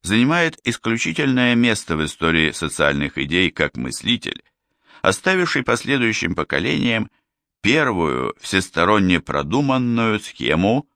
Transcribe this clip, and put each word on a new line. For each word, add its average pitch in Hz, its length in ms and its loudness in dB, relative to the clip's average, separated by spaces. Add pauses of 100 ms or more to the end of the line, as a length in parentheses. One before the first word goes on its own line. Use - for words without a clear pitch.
занимает 143 600 2
исключительное 123 920 0
место 117 400 0
в 78 80 0
истории 80 480 2
социальных 73 680 -2
идей 80 320 0
как - 260 -4
мыслитель, - 680 -6 (580)
оставивший 170 600 0
последующим 117 720 -2
поколениям 107 760 -2 (520)
первую 92 760 0
всесторонне 92 800 2
продуманную 117 1000 -2
схему 92 760 0